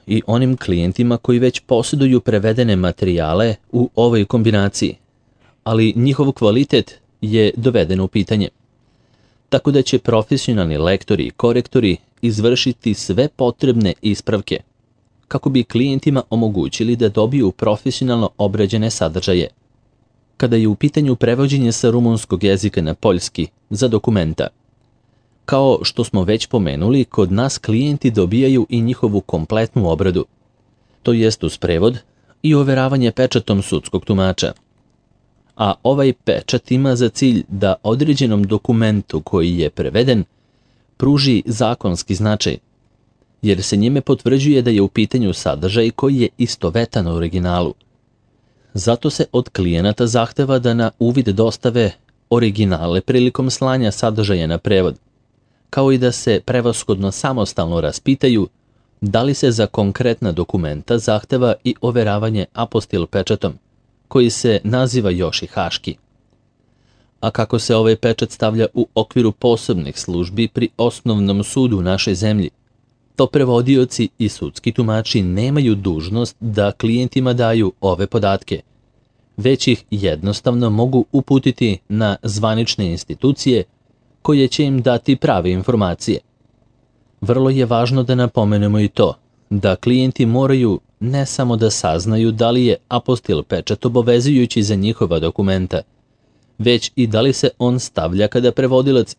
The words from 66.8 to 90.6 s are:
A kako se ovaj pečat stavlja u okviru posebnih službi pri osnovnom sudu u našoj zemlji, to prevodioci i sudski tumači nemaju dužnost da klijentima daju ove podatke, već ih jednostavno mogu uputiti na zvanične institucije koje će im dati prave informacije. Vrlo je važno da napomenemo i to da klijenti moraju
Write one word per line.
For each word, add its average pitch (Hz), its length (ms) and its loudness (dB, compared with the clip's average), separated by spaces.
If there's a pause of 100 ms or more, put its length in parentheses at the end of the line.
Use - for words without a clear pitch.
A 110 120 -2
kako 113 280 -2
se 117 160 0
ovaj 110 200 4
pečat 113 360 -2
stavlja 110 420 0
u 120 220 0
okviru 110 360 0
posebnih 101 680 -2
službi 92 480 -4
pri 120 300 -2
osnovnom 104 640 0
sudu 123 340 0
u 92 40 -2
našoj 95 340 -2
zemlji, 104 340 0 (640)
to 180 120 2
prevodioci 127 880 2
i 107 120 -2
sudski - 420 -6
tumači 110 500 -2
nemaju 113 540 0
dužnost 98 640 -4
da 104 320 -2
klijentima 123 640 -2
daju 113 480 0
ove 95 260 0
podatke, 98 540 -2 (760)
već 127 300 2
ih 123 240 0
jednostavno 101 800 -2
mogu 120 420 2
uputiti 127 680 0 (100)
na 104 360 0
zvanične 110 680 -2
institucije 117 720 -2 (580)
koje 139 260 2
će - 160 -2
im 135 180 0
dati 123 340 2
prave 90 360 0
informacije. 95 680 -2 (1040)
Vrlo 127 280 2
je 131 160 0
važno 120 380 0
da 127 120 0
napomenemo 104 640 0
i 104 80 2
to 95 280 0 (340)
da 98 260 0
klijenti 127 500 0
moraju 127 540 2 (200)